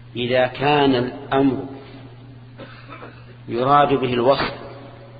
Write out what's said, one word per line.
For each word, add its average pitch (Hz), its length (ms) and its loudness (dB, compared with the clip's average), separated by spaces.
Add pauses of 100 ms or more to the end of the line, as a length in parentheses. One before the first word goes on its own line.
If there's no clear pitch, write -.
(160)
إذا 123 320 2
كان 139 480 2
الأمر 123 680 -2 (1800)
يراد 135 460 4
به 127 200 0
الوصف، 123 400 2 (680)